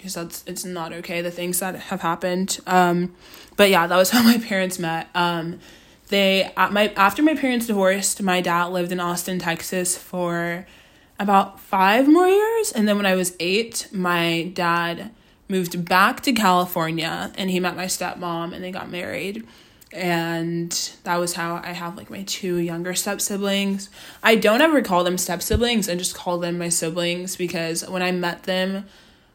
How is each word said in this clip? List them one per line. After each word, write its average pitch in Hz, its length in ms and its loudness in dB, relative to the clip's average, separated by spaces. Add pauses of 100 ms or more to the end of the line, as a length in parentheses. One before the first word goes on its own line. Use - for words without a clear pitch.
'cause 185 120 -10
that's, 170 340 -10
it's 180 180 -10
not 170 280 -8
okay, 170 280 -8
the 175 100 -4
things 175 280 -4
that 185 160 -6
have - 260 -8
happened. 180 640 -2
Um, 175 480 4 (440)
but 202 120 8
yeah, 170 180 4
that 175 80 2
was 185 140 6
<laughs> - 20 -4
how 233 120 4
my 233 140 8
parents 190 420 -2
met. 165 340 -4
Um, 175 460 -2 (480)
they, 190 500 2
at 185 160 2
my, 208 220 2
after 202 260 4
my 311 140 4
parents 247 320 -2
divorced, 196 540 0
my 180 200 2
dad 175 260 0
lived 180 240 -2
in 180 80 -2
Austin, 175 380 -4
Texas 180 600 -4
for 175 680 -6 (540)
about 196 400 2
five 202 480 4
more 349 200 8
years, 427 440 4
and 214 160 2
then 202 100 2
when 202 80 0
I 185 100 4
was 180 240 -2
eight, 202 520 -2
my 170 640 0
dad 170 580 -2 (380)
moved 180 340 -2
back 190 380 4
to 285 100 0
California, 180 1080 0
and 190 120 -4
he 180 100 0
met 175 160 -2
my 180 100 -6
stepmom, 175 680 -6
and 185 100 -12
they 180 80 -10
got - 180 -10
married. 185 560 -8 (460)
And 170 800 -4 (320)
that 175 140 -2
was 175 160 -2
how 170 300 -6
I 175 100 -10
have, 170 240 -10
like, - 140 -16
my 196 120 -12
two 180 340 -4
younger 175 360 -4
step 196 260 -4
siblings. 196 680 -2 (320)
I 226 140 6
don't 214 260 4
ever 302 220 4
call 180 200 2
them 180 140 0
step 180 240 -4
siblings, 226 480 0
I 175 60 -2
just 180 200 -6
call 175 220 -4
them 175 220 -4
my 175 100 -4
siblings, 175 640 -4
because 170 540 -4
when 180 140 -4
I 185 80 0
met 175 320 -4
them, 190 420 -2 (500)